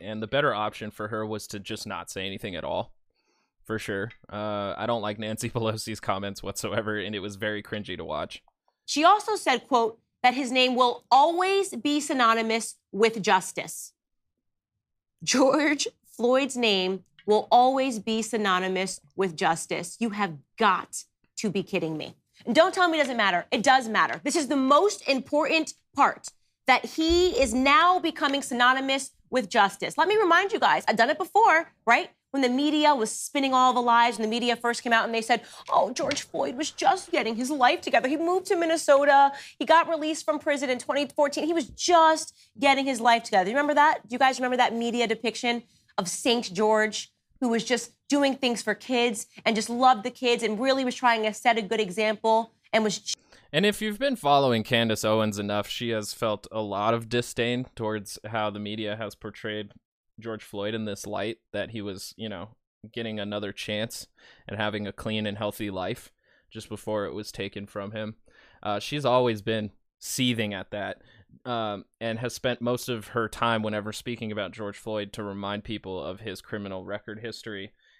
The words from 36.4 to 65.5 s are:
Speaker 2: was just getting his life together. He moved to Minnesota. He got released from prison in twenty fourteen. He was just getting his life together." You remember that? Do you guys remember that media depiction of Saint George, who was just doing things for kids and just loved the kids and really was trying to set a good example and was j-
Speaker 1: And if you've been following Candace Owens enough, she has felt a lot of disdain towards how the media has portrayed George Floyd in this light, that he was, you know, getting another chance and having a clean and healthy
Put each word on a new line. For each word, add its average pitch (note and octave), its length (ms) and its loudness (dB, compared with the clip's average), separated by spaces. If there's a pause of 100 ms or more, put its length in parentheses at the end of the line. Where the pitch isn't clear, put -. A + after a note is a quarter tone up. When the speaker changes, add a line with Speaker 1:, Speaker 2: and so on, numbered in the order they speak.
Speaker 2:
was D4 120 -4
just - 420 0
getting A#3 240 0
his B3+ 140 -4
life D4+ 320 2
together. B3 260 2
He D4 100 0
moved F4+ 300 0
to G4+ 80 2
Minnesota. C#4+ 760 6 (260)
He C#4+ 80 -4
got D#4+ 240 6
released D#4 360 -2
from D4+ 120 0
prison C#4+ 320 -2
in B3+ 80 0
twenty C#4+ 300 -2
fourteen. D4 380 0
He E4 80 0
was D#4+ 160 -2
just D#4+ 680 4 (220)
getting C4+ 260 4
his B3+ 160 -2
life A#3 220 4
together." F#3+ 260 2
You A#3 60 -2
remember D4 180 2
that? D4 340 4
Do A#3 60 -10
you B3 60 -2
guys C4 180 4
remember B3+ 200 -2
that A#3 180 2
media A#3 320 0
depiction A3+ 560 -2 (340)
of F#3 100 -2
Saint A#3 460 -2
George, G#3+ 580 0 (300)
who B3 80 0
was A3+ 160 0
just - 280 -4 (160)
doing C#4 260 2
things B3 260 -2
for G#3 140 -2
kids A#3+ 500 -2 (180)
and A3+ 120 2
just G#3+ 120 -2
loved A#3+ 360 4
the B3 80 -6
kids A#3+ 320 0
and G#3+ 160 -2
really C4 260 0
was B3 80 -2
trying A#3 300 2
to G#3+ 100 0
set A#3 240 2
a A3+ 60 -2
good G#3+ 160 -2
example A3 720 0 (200)
and A3+ 120 2
was G#3+ 160 -2
j- - 160 -8 (360)
Speaker 1:
And E3 140 2
if G#3 160 0
you've G#3+ 160 -4
been C4+ 180 0
following C#3 460 4
Candace A2+ 420 0
Owens A2 360 2
enough, G#2 280 -2
she A#2+ 220 -6
has G#2+ 240 -4
felt G#2+ 380 -4
a A2 100 -6
lot G#2 320 0
of A2+ 160 -4
disdain A#2+ 560 -2 (100)
towards G#2+ 520 -6
how G#2+ 240 -2
the G2+ 80 -8
media G#2 380 -6
has A2 180 -10
portrayed G#2+ 560 -10 (480)
George A2 240 -10
Floyd G#2 300 -6
in A2 100 -4
this G2+ 240 -8
light, G2+ 300 -6 (160)
that G2+ 160 -6
he A2 120 -10
was, G2 360 -10
you A2+ 100 -10
know, G2+ 220 -12 (420)
getting A2 300 -8
another G#2 320 -6
chance - 540 -8 (420)
and G2+ 80 -10
having G#2+ 280 -4
a G2 60 -8
clean G#2+ 340 -6
and G2 120 -6
healthy G#2 320 -4